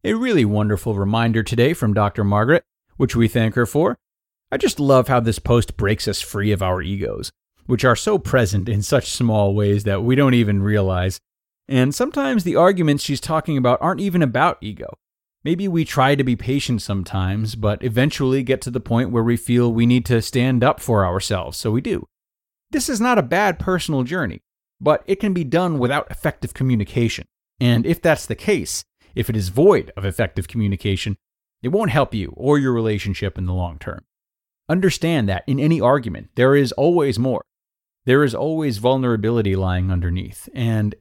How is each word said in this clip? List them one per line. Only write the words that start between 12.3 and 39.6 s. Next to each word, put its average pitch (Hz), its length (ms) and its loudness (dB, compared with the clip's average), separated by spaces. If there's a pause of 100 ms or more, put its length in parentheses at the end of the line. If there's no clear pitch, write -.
the 175 120 0
arguments 165 480 4
she's 139 160 -4
talking 156 380 -2
about 123 240 2
aren't 175 180 -2
even 180 220 0
about 135 400 0
ego. - 340 -12 (480)
Maybe 175 240 -2
we 165 160 0
try 143 300 2
to 139 100 0
be 123 120 0
patient 127 440 -2
sometimes, 98 760 -4
but 107 300 -2
eventually 131 580 0
get 127 200 -2
to 127 80 -8
the 120 100 -4
point 117 300 0
where 117 120 0
we 120 140 2
feel 120 340 2
we 117 140 2
need 123 220 4
to 117 160 2
stand 127 420 0
up - 160 2
for 104 240 2
ourselves, 90 540 -4
so 110 120 -2
we 127 120 0
do. - 240 -4 (640)
This 285 180 -2
is 240 100 -4
not 240 200 2
a 165 40 2
bad 175 360 0
personal 160 460 -2
journey, 139 360 -6 (400)
but 147 260 2
it 190 100 0
can 202 180 -2
be 175 100 -2
done 160 340 0
without 127 320 -2
effective - 440 -6
communication. 120 720 -2 (340)
And 120 240 2
if 165 160 0
that's - 240 2
the 139 100 -6
case, - 520 -4 (280)
if 120 140 -2
it 110 80 -2
is 92 140 -2
void 139 480 4
of 98 80 -4
effective 98 420 -4
communication, 101 680 -2 (440)
it 120 60 -4
won't 196 220 0
help 135 240 0
you 98 240 -6
or 147 200 2
your 131 140 2
relationship 107 640 -2
in 95 80 -6
the 90 80 -2
long 87 260 -4
term. - 280 -12 (640)
Understand 165 580 0
that 92 180 -4
in 139 140 -2
any 156 180 2
argument, 123 580 0
there 131 200 6
is 135 160 2
always 147 460 2
more. 123 260 -2 (600)
There 135 160 4
is 127 120 0
always 151 420 -2
vulnerability 113 800 0
lying 92 340 -2